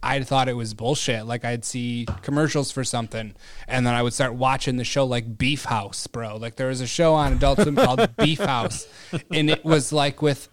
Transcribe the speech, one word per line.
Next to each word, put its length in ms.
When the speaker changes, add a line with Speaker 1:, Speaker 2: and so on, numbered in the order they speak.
Speaker 1:
I 180
thought 260
it 60
was 220
bullshit. 500
Like, 180
I'd 220
see 400
commercials 500
for 120
something, 500
and 180
then 100
I 80
would 100
start 220
watching 420
the 60
show, 200
like, 340
Beef 280
House, 400
bro. 320
Like, 180
there 120
was 140
a 60
show 280
on 180
Adult 280
Swim 140
called 380
Speaker 2:
<laughs> 40
Speaker 1:
Beef 200
House, 480
and 180
it 160
was, 260
like, 300
with, 320